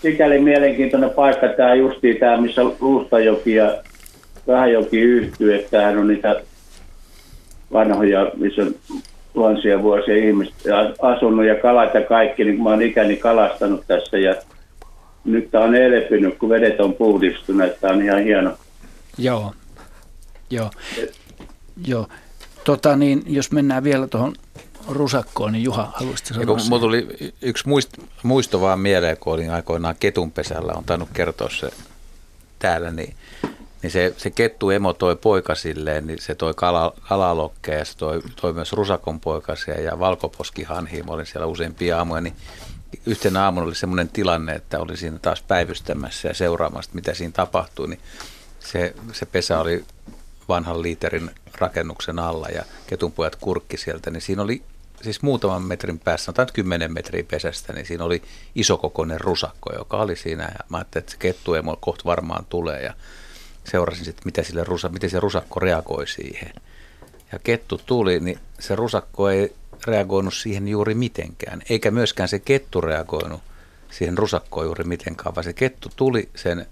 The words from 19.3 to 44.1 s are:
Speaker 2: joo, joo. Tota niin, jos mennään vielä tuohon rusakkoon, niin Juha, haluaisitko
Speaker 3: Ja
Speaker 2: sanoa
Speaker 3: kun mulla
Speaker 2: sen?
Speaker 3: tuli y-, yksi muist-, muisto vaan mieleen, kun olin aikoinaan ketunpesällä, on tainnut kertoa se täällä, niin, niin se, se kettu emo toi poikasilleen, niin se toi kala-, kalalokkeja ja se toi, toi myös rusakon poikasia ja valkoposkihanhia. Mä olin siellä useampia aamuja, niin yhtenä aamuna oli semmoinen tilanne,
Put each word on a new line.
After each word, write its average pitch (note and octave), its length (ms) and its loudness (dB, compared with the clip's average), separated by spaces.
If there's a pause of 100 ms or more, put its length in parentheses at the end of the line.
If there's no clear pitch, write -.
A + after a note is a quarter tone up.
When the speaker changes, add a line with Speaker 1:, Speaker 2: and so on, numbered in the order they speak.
Speaker 2:
joo, A2 220 -4 (1120)
joo. A#2+ 220 -2 (560)
Tota D3 320 4
niin, C#3 320 4
jos C#3 240 -2
mennään C#3 320 2
vielä C3+ 240 2
tuohon A#2+ 260 -2 (540)
rusakkoon, C3 640 -2
niin A2+ 120 -2
Juha, A#2+ 320 -2
haluaisitko B2+ 380 -8
Speaker 3:
Ja - 60 -
Speaker 2:
sanoa A#2+ 60 -2 (100)
Speaker 3:
kun A2 140 -2
mulla A#2+ 100 2
Speaker 2:
sen? - 0 -
Speaker 3:
tuli A2+ 280 2 (120)
y-, - 220 -10
yksi B2 280 -4
muist-, C#3+ 340 0 (200)
muisto B2 380 2
vaan F#2+ 180 2
mieleen, F2+ 380 2
kun - 160 -4
olin E2 180 -4
aikoinaan E2 480 -4
ketunpesällä, E2 760 -4
on D#2+ 100 -8
tainnut E2+ 300 -4
kertoa E2+ 360 -4
se - 200 -8 (920)
täällä, E2+ 320 -2
niin, D#2+ 240 -10 (640)
niin E2+ 100 -6
se, F2+ 260 2
se - 140 -6
kettu A2 380 0
emo G2 240 0
toi F2 220 0
poikasilleen, D#2 920 -2
niin D#2+ 140 -10
se - 140 -8
toi E2 180 -4
kala-, E2+ 400 0 (160)
kalalokkeja E2 680 -2
ja D2+ 60 -6
se - 120 -16
toi, D#2+ 220 -4 (220)
toi E2+ 120 -2
myös E2 200 -8
rusakon F2+ 460 -2
poikasia D#2+ 600 -6
ja D#2+ 180 -6
valkoposkihanhia. E2+ 1040 -6
Mä E2 100 -12
olin D#2+ 120 -8
siellä D#2+ 200 -8
useampia E2 520 -4
aamuja, E2 240 -4
niin E2+ 120 -8 (720)
yhtenä G2 380 0
aamuna F2+ 220 0
oli E2 100 -6
semmoinen F2+ 340 -4
tilanne, E2+ 460 -2